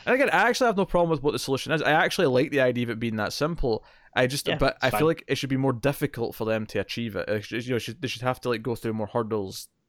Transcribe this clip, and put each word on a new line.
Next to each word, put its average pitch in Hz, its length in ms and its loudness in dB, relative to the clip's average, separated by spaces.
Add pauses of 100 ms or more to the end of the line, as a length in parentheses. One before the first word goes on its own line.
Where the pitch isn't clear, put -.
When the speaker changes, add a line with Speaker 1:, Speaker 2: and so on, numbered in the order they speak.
Speaker 1:
and 233 100 2
again, 262 160 2
I 190 180 4
actually 240 180 2
have 208 100 2
no 196 80 2
problem 170 260 2
with 151 100 0
what 143 100 2
the 117 80 0
solution 135 320 -2
is. 156 120 2
I - 80 4
actually 170 360 4
like 131 240 4
the 139 100 2
idea 123 220 2
of 117 60 -4
it 113 100 -4
being 113 180 -2
that 104 160 -2
simple. 143 500 -2 (320)
I 127 100 4
just, 135 220 -2
Speaker 2:
Yeah, 165 100 0
Speaker 1:
but - 180 2
Speaker 2:
it's - 100 -2
Speaker 1:
I 131 60 4
feel - 80 2
Speaker 2:
fine. 151 80 4
Speaker 1:
like 160 200 0
it 135 80 0
should 135 140 -4
be 135 80 0
more 135 160 2
difficult 123 600 -2
for 113 120 -6
them 110 220 0
to - 120 -4
achieve 110 360 -6
it. 90 140 -4
It 104 140 0
should, 120 220 -6
you 127 80 -2
know, 117 60 2
should, 113 220 -10
they - 60 -2
should - 140 -8
have 127 200 -2
to, 127 80 -4
like, 113 140 -2
go 123 120 -4
through 110 180 -4
more 110 140 -4
hurdles 107 600 -4 (200)